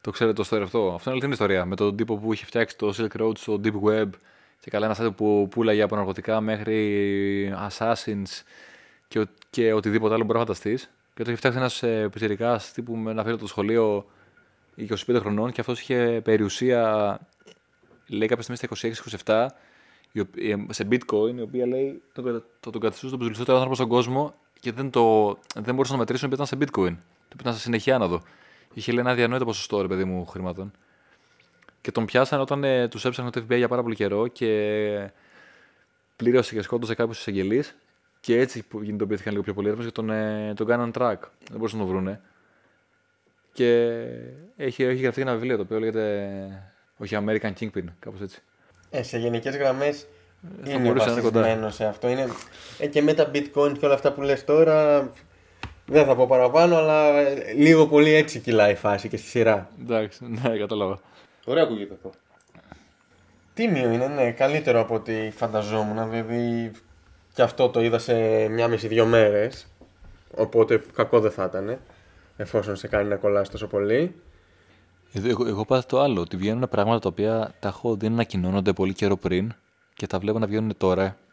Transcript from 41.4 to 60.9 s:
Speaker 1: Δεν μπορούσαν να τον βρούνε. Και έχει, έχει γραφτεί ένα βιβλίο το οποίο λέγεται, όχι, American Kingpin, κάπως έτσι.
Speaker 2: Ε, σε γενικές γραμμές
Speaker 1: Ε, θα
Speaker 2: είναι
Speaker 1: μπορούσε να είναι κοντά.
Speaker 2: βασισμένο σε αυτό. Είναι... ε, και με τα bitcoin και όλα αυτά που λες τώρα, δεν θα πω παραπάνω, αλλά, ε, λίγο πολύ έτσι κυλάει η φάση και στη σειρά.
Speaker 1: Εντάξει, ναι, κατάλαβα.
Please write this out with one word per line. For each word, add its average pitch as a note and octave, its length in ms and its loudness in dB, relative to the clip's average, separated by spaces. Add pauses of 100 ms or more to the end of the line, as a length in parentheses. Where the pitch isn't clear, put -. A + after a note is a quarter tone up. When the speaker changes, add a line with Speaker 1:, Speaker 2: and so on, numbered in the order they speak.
Speaker 1:
Δεν - 80 -14
μπορούσαν A2 220 -6
να G#2 60 -2
τον F#2 100 -2
βρούνε. F#2+ 260 -4 (1300)
Και A#2+ 380 4 (680)
έχει, C3+ 260 -4
έχει B2+ 200 0
γραφτεί C3 180 0
ένα C3 120 -2
βιβλίο A#2 240 -2
το G#2 60 -2
οποίο A2 160 -4
λέγεται, G#2+ 500 -2 (680)
όχι, G#2 240 -6
American G#2+ 400 -2
Kingpin, G2+ 240 -6 (140)
κάπως G2+ 220 -16
έτσι. G2 220 -14 (480)
Speaker 2:
Ε, C3 120 -6
σε A#2+ 160 -6
γενικές A#2+ 380 -4
γραμμές C#3 500 0 (580)
Speaker 1:
Ε, C#3 60 -8
θα - 20 -
Speaker 2:
είναι C3+ 140 0
Speaker 1:
μπορούσε A#2+ 200 4
να A2+ 60 0
είναι A#2+ 80 -2
κοντά. A2+ 200 2
Speaker 2:
βασισμένο A2 300 0
σε G#2+ 140 -6
αυτό. G#2+ 240 -2
Είναι... C3 180 -2 (520)
ε, D3 80 -4
και D3 160 2
με D3+ 120 4
τα D3+ 200 2
bitcoin C#3+ 440 0
και - 60 -4
όλα C#3+ 100 4
αυτά D3 180 0
που C#3+ 100 -8
λες C#3 220 0
τώρα, D3+ 680 4 (760)
δεν C#3+ 180 6
θα C3+ 100 4
πω B2 120 6
παραπάνω, C3+ 500 6
αλλά, D3+ 420 6
ε, C#3 340 0
λίγο D3+ 340 8
πολύ D3+ 260 8
έτσι D#3 280 4
κυλάει G#2+ 320 4
η G2 40 0
φάση G2+ 320 0
και G2+ 80 -6
στη - 120 -10
σειρά. G#2+ 400 2 (120)
Speaker 1:
Εντάξει, A2+ 440 -4
ναι, A#2 340 -2
κατάλαβα. G2+ 420 -2 (480)